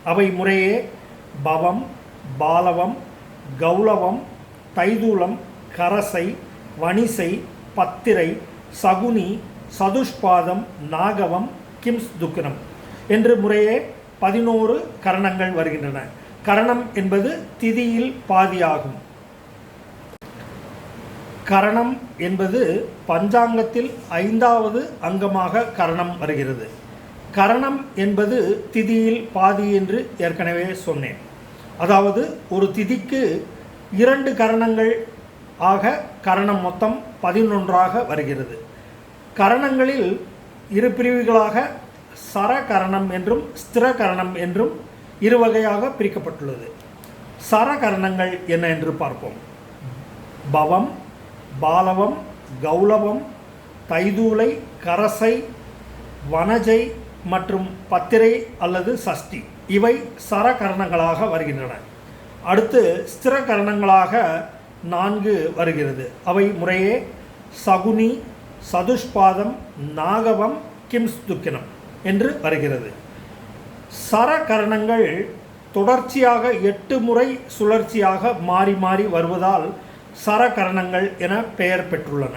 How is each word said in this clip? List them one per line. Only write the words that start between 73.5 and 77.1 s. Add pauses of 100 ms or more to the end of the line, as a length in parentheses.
சர (180)
கரணங்கள் (720)
தொடர்ச்சியாக (200)
எட்டு (100)
முறை (280)